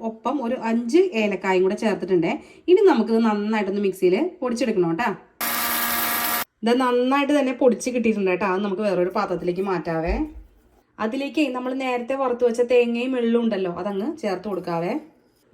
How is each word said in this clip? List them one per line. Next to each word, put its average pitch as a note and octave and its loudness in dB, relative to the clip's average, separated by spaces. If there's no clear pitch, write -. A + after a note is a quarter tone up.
ഒപ്പം B3 -4
ഒരു B3 -2
അഞ്ച് A#3+ 2
ഏലക്കായും F#3+ 0
കൂടെ G3+ 0
ചേർത്തിട്ടുണ്ട്. F3+ 0
ഇനി G4+ 8
നമുക്കിത് A3+ 2
നന്നായിട്ടൊന്ന് G#3 0
മിക്സിയിൽ F#3 2
പൊടിച്ചെടുക്കണം A3+ 0
കേട്ടോ. A3 -2
ഇത് A3+ 4
നന്നായിട്ട് C4 2
തന്നെ C4 0
പൊടിച്ച് B3+ 4
കിട്ടിയിട്ടുണ്ട് G#3 2
കേട്ടോ. F#3+ 0
അത് G3 -2
നമുക്ക് G3 -4
വേറൊരു F3+ 0
പാത്രത്തിലേക്ക് F3+ -2
മാറ്റാവേ. E3+ -2
അതിലേക്ക് C4+ -2
നമ്മൾ B3 -6
നേരത്തെ B3+ -4
വറുത്ത് B3 0
വെച്ച A#3 0
തേങ്ങയും A#3+ 2
എള്ളും A#3 2
ഉണ്ടല്ലോ, F#3+ 0
അതങ്ങ് G3 -4
ചേർത്ത് F#3 -4
കൊടുക്കാവേ. F3 -4